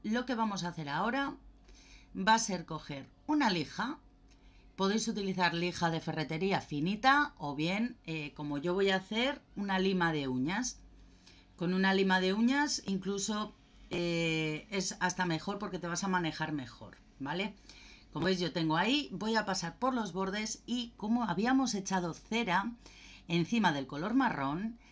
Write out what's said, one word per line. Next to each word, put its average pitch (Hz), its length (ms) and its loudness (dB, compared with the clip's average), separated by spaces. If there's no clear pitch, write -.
Lo 233 200 0
que 254 120 -2
vamos 208 260 -2
a 175 60 -2
hacer 160 200 -8
ahora 233 460 -2
va 196 180 4
a 226 40 6
ser 180 260 -4
coger 147 440 -10
una 285 240 4
lija. 190 480 -2
Podéis 202 300 2
utilizar 190 460 2
lija 170 380 0
de 160 100 -2
ferretería 160 600 0
finita 214 760 2
o 143 180 -6
bien, 190 420 -2
eh, 156 280 -6
como 147 220 -4
yo 170 160 -2
voy 196 180 4
a 190 60 4
hacer, 226 460 -2
una 196 240 0
lima 185 340 2
de 143 160 0
uñas. 156 520 -2
Con 180 180 0
una 190 180 4
lima 190 280 4
de 185 120 2
uñas 262 540 2
incluso, 202 680 -2
eh, 165 800 0
es 196 300 -4
hasta 180 260 0
mejor 175 320 -2
porque 185 200 -6
te 175 80 -8
vas 170 180 -4
a 196 40 -2
manejar 160 440 0
mejor, 117 440 -8
¿vale? 170 360 -4
Como 165 140 -2
veis 185 140 2
yo 160 120 -2
tengo 160 240 2
ahí, 240 360 2
voy 214 240 -2
a 214 80 2
pasar 185 340 -4
por 254 160 0
los 208 180 -2
bordes 196 540 -4
y 240 300 -6
como 233 280 0
habíamos 233 500 2
echado 185 400 -2
cera 220 580 -2
encima 170 440 4
del 139 140 -2
color 170 280 -4
marrón, 214 640 0